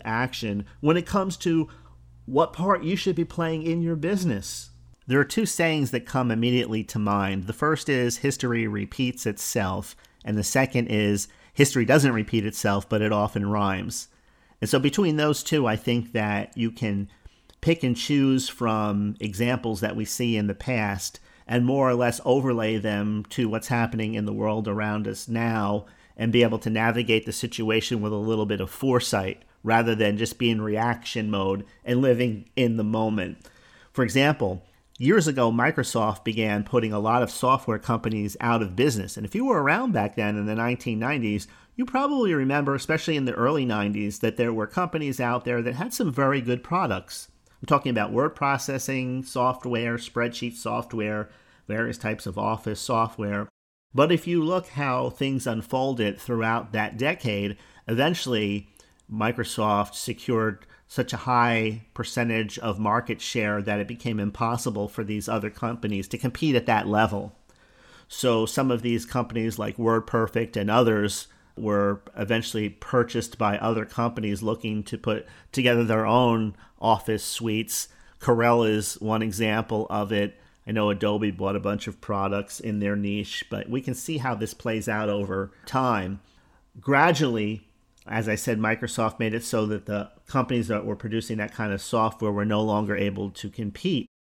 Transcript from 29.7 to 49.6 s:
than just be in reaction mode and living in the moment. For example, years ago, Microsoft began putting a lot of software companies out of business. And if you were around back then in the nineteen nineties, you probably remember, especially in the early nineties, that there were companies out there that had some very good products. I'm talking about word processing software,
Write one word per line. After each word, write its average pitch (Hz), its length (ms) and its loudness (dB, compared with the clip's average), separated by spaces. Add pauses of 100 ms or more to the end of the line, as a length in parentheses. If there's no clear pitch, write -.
than 104 200 2
just 110 220 -2
be 120 120 2
in 110 100 0
reaction 110 680 -2
mode 98 360 0 (200)
and 123 160 2
living 120 540 2
in 120 220 2
the 110 80 0
moment. 107 540 0 (540)
For 131 120 0
example, 113 600 2 (340)
years 160 280 6
ago, 131 240 2
Microsoft 117 720 0
began 107 400 0
putting 113 300 0
a 104 80 0
lot 113 220 2
of 110 80 0
software 127 480 0
companies 110 640 -2
out 117 220 2
of 92 140 -4
business. 110 400 2
And 104 100 -6
if - 80 -10
you 233 100 0
were 226 160 2
around 190 320 2
back 104 220 0
then 104 220 0
in 104 100 -2
the 107 80 -2
nineteen 117 460 -2
nineties, 113 480 -2 (260)
you 254 120 -2
probably 254 480 2
remember, 139 400 2
especially 156 420 0
in 135 80 0
the 123 80 0
early 135 320 2
nineties, 104 540 -2
that 113 180 0
there 117 160 2
were 107 140 0
companies 156 520 -2
out 120 260 0
there 120 180 0
that 120 120 -2
had 196 200 -6
some 185 180 0
very 135 280 2
good 123 220 0
products. 151 640 -2 (340)
I'm - 40 -12
talking 139 240 2
about 107 220 0
word 135 180 2
processing 131 920 -2
software, 123 760 0